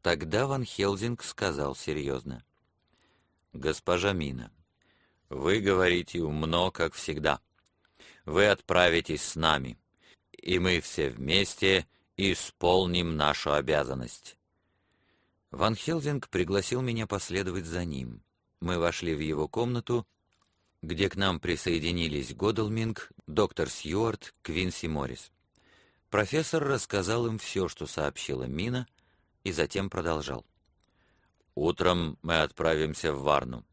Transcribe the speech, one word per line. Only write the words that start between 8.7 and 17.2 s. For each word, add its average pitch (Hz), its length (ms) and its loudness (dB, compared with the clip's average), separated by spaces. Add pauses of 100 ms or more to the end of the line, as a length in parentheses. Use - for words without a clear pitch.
с - 120 -4
нами, 76 440 2 (520)
и 90 300 -2
мы 90 200 4
все 73 300 -2
вместе 92 760 2 (300)
исполним 87 1000 2
нашу 76 360 2
обязанность». 67 840 -2 (1120)
Ван 107 240 2
Хелзинг 147 540 -4
пригласил 98 540 0
меня 113 240 -2
последовать 92 600 -4